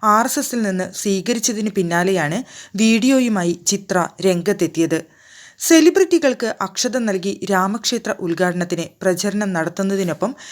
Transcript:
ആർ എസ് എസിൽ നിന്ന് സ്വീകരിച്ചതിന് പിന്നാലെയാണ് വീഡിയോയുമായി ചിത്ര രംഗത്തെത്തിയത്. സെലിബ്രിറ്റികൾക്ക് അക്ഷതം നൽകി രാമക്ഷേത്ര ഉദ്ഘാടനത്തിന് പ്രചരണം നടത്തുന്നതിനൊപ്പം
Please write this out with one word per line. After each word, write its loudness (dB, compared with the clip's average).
ആർ 4
എസ് -4
എസിൽ -4
നിന്ന് -2
സ്വീകരിച്ചതിന് -2
പിന്നാലെയാണ് 0
വീഡിയോയുമായി 4
ചിത്ര -2
രംഗത്തെത്തിയത്. 0
സെലിബ്രിറ്റികൾക്ക് 4
അക്ഷതം -4
നൽകി -2
രാമക്ഷേത്ര -2
ഉദ്ഘാടനത്തിന് -2
പ്രചരണം -2
നടത്തുന്നതിനൊപ്പം -2